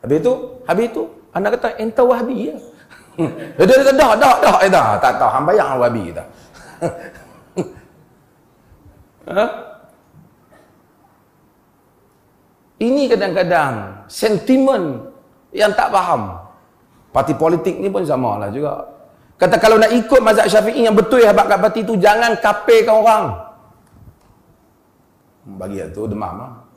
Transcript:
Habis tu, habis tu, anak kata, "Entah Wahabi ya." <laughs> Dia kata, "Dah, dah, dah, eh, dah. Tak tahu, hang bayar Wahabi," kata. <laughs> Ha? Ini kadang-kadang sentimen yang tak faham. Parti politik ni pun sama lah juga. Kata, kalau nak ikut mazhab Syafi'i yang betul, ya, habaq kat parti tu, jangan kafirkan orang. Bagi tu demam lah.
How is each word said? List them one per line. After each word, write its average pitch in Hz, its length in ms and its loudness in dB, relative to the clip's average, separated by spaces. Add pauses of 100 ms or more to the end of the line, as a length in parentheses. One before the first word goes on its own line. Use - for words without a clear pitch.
Habis 139 200 -2
tu, 247 100 0 (340)
habis 196 260 0
tu, - 100 -8 (320)
anak 202 240 -2
kata, 240 100 -4 (140)
"Entah 233 240 0
Wahabi 247 460 -2
ya." - 40 -14 (600)
<laughs> - 400 -6
Dia 262 80 4
kata, 269 320 4
"Dah, 269 160 4
dah, 247 220 4 (100)
dah, 202 160 4
eh, 196 100 2
dah. 156 160 4 (140)
Tak 127 160 2
tahu, 117 160 2
hang 143 160 -2
bayar 190 180 2 (120)
Wahabi," 110 340 -2
kata. 80 160 -14
<laughs> - 60 -20 (3000)
Ha? 190 160 -2 (3250)
Ini 254 320 0
kadang-kadang 165 960 -2
sentimen 214 960 -2 (480)
yang - 240 0
tak - 160 0
faham. 147 480 -2 (720)
Parti 131 240 -2
politik 165 480 0
ni 196 80 -4
pun 190 160 -4
sama 120 320 -4
lah 101 160 -8
juga. 147 320 -8 (480)
Kata, - 240 2
kalau 220 240 4
nak 220 80 4
ikut 247 320 2
mazhab 220 240 2
Syafi'i 214 400 2
yang 214 80 2
betul, 226 320 4
ya, 202 80 4
habaq 202 160 2
kat 196 80 2
parti 220 240 0
tu, 214 160 -2
jangan 214 400 2
kafirkan 220 640 4
orang. 214 220 4 (2250)
Bagi 95 320 -10
tu 101 160 -10
demam 98 320 -8
lah. 127 140 -16 (240)